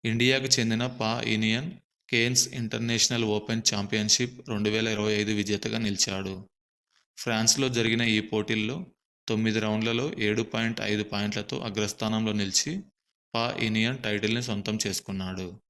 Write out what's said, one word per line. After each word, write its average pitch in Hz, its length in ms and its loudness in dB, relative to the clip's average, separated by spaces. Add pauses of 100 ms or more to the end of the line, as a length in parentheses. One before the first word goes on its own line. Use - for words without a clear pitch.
ఇండియాకు 123 420 2
చెందిన 117 420 2
పా 113 240 -2 (160)
ఇనియన్ 110 420 0 (400)
కేన్స్ 120 400 4
ఇంటర్నేషనల్ 117 760 0
ఓపెన్ 107 420 0
ఛాంపియన్‌షిప్ 107 680 0 (120)
రెండు 107 200 0
వేల 110 180 2
ఇరవై 107 260 0
ఐదు 104 180 0
విజేతగా 104 460 0
నిలిచాడు. 98 580 -2 (800)
ఫ్రాన్స్లో 117 520 2
జరిగిన 113 320 2
ఈ 110 200 4
పోటీల్లో 110 540 -2 (520)
తొమ్మిది 110 320 2
రౌండ్లలో 113 460 0 (140)
ఏడు 107 240 2
పాయింట్ 113 380 -2
ఐదు 104 220 0
పాయింట్లతో 104 560 -4
అగ్రస్థానంలో 110 760 -2
నిలిచి 104 380 0 (640)
పా 117 100 2 (140)
ఇనియన్ 113 400 0
టైటిల్ని 110 460 -2
సొంతం 107 340 -4
చేసుకున్నాడు. 95 680 -4 (220)